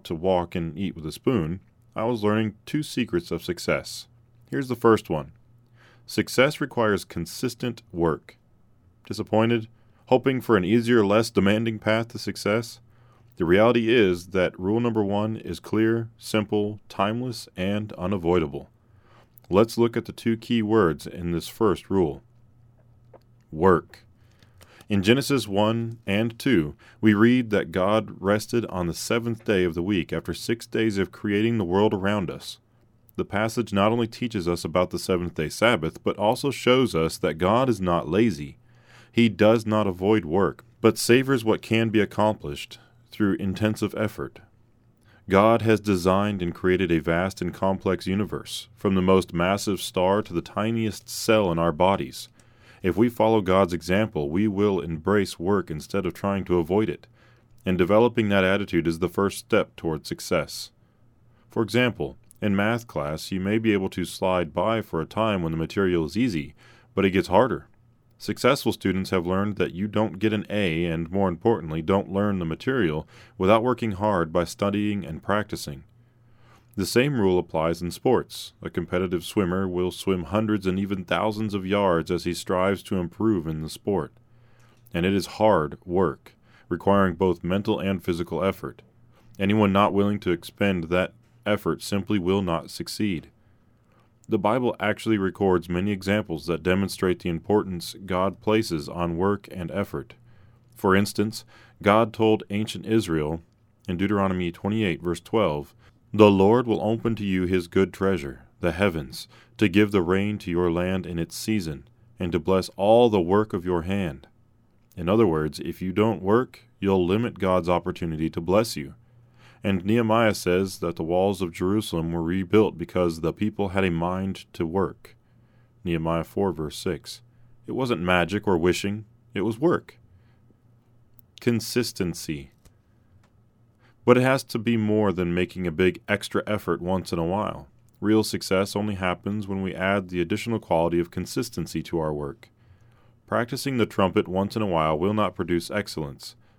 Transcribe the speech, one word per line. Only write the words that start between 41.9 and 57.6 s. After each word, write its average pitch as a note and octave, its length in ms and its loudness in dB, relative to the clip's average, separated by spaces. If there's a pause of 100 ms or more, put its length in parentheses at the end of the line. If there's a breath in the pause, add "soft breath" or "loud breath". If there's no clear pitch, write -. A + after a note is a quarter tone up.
be G#2+ 100 4
accomplished G2+ 800 -2 (320 soft breath)
through G2 240 0
intensive G#2+ 600 -2
effort. G2+ 440 -6 (880 soft breath)
God G#2+ 320 6
has A2 200 4
designed G2 600 0
and F2 140 -4
created F2+ 360 2
a E2+ 80 4
vast F2 440 -2
and F2 100 -4
complex F#2+ 540 -2
universe, F#2 680 -6
from G2 200 0
the F#2 80 2
most F#2 320 4
massive F#2+ 480 0
star F#2+ 400 0
to G2 100 -14
the E2+ 80 -2
tiniest A2 720 -4
cell G#2+ 420 2
in E2 60 -2
our E2+ 140 2
bodies. E2+ 580 -2 (500 soft breath)
If F2 160 0
we A#2 120 4
follow A2 320 2
God's F#2+ 320 4
example, E2 580 -2
we F#2+ 160 0
will G2 340 0
embrace E2+ 560 -2
work F#2 320 -2
instead E2+ 380 -6
of E2+ 80 -4
trying G2 300 -4
to F2+ 160 2
avoid F#2 280 0
it, - 200 -10 (580 soft breath)